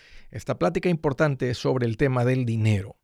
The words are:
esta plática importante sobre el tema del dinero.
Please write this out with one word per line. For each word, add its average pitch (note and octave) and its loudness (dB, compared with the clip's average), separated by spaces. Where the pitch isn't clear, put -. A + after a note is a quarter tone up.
esta - -8
plática F3 0
importante D3 0
sobre C3 0
el A2+ -2
tema B2+ 2
del B2+ 2
dinero. A2 0